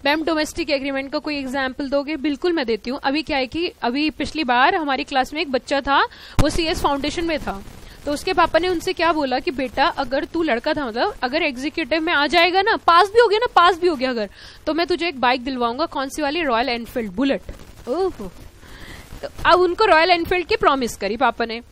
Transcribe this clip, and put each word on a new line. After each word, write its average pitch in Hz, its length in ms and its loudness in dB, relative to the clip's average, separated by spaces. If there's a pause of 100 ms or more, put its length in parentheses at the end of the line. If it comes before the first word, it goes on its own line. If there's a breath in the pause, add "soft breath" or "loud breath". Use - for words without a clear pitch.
Ma'am, 302 200 0
domestic 311 460 -2
agreement 269 420 -4
का 302 60 -2
कोई 294 200 -4
example 262 500 -4
दोगे? 285 280 -2
बिल्कुल 294 360 -2
मैं 302 140 -2
देती 233 240 -4
हूँ। 277 120 -6
अभी 277 200 0
क्या 302 140 -4
है 262 100 0
कि 339 260 -6 (100)
अभी 285 280 0
पिछली 302 340 -6
बार 254 300 4
हमारी 285 300 -2
class 262 300 -2
में 302 60 -4
एक 294 120 -4
बच्चा 277 280 -2
था, 285 240 2 (360 loud breath)
वो 285 80 4
सीएस 330 340 -2
foundation 294 420 -2
में 320 140 -2
था, 196 260 -8 (420 loud breath)
तो 285 60 -2
उसके 294 200 -4
पापा 330 260 2
ने 359 100 0
उनसे 359 240 -2
क्या 330 200 2
बोला 269 260 0
कि, - 120 -4
"बेटा, 262 360 -2
अगर 277 380 -2
तू 330 180 -4
लड़का 294 320 0
था, 294 120 -4
मतलब 262 360 -2
अगर 269 200 -2
executive 294 580 -2
में 320 120 -2
आ 294 140 2
जाएगा 349 360 2
ना, 415 140 2
pass 359 340 6
भी 453 100 6
हो 466 80 6
गया 415 100 2
ना, 480 80 0
पास 359 320 4
भी 349 100 2
हो 311 80 0
गया 254 140 -2
अगर, 220 200 -4 (360 loud breath)
तो 302 80 -2
मैं 339 120 0
तुझे 339 220 -2
एक 277 120 -6
bike 247 240 2
दिलवाऊंगा। 247 420 -2
कौन 277 220 -4
सी 302 140 -6
वाली? 302 200 -2
Royal 247 260 0
Enfield 233 440 -6
bullet." 254 300 0 (460)
ओहो। 285 440 -4 (880 loud breath)
तो - 60 -10 (180)
अब 359 140 8
उनको 359 240 4
Royal 339 260 6
Enfield 339 360 2
की 440 100 0
promise 269 400 2
करी 208 200 -4
पापा 240 280 0
ने। 226 160 -8 (120)